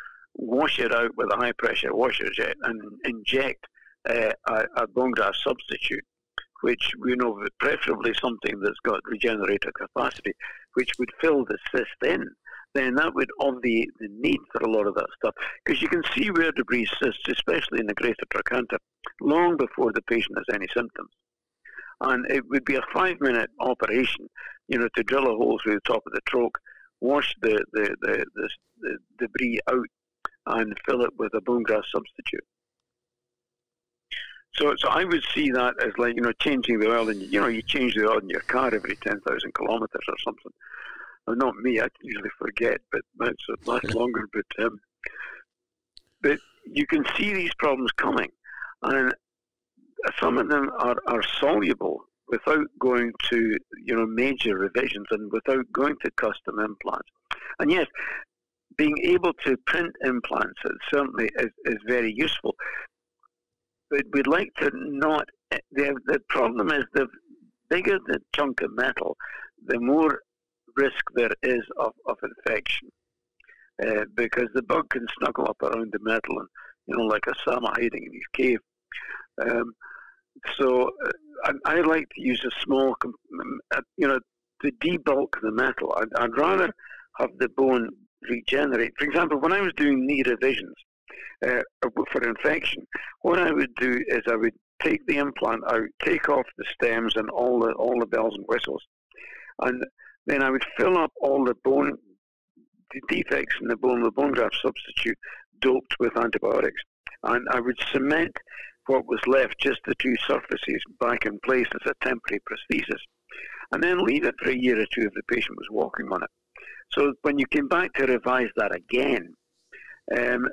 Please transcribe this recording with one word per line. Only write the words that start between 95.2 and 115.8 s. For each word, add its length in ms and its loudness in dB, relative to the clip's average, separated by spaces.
out, 200 2
take 260 2
off 180 2
the 160 -8
stems 440 2
and 140 -2
all 300 2
the, 120 4
all 260 0
the 80 0
bells 300 0
and 120 -10
whistles, 340 -2
and 240 -2
then 160 2
I 80 4
would 140 0
fill 200 6
up 220 2
all 240 4
the 180 2
bone, 340 2
the 160 -12
defects 520 0
in 80 -4
the 80 0
bone, 260 2
the 80 4
bone 220 0
graft 300 0
substitute 560 -2
doped 400 2
with 160 2
antibiotics, 640 0
and 280 0
I 100 2
would 180 -2
cement 440 0
what 200 2
was 200 -2
left, 340 4
just 240 0
the 120 -2
two 180 0
surfaces, 540 -2
back 260 0
in 140 -6
place 340 2
as 160 -4
a 160 -4
temporary 420 -2
prosthesis, 520 -4
and 100 0
then 220 4
leave 200 2
it 160 0
for 100 0
a 60 2
year 240 4
or 140 0
two 80 0
if 120 0
the 140 -8
patient 300 -2
was 120 -10
walking 420 -2